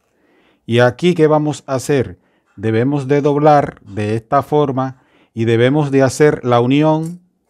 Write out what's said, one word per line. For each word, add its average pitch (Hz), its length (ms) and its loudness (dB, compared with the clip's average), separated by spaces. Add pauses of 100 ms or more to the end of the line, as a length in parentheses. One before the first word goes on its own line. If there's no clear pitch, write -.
(640)
¿Y 117 140 0
aquí 123 340 2
qué 160 140 2
vamos 151 400 -2
a 135 80 -6
hacer? 131 440 -4 (380)
Debemos 123 500 -2
de 143 140 0
doblar 147 600 2
de 104 340 -6
esta 135 260 -2
forma 131 640 -4 (300)
y 113 120 -4
debemos 131 460 0
de 135 100 2
hacer 147 420 2
la 120 160 2
unión 156 640 0 (280)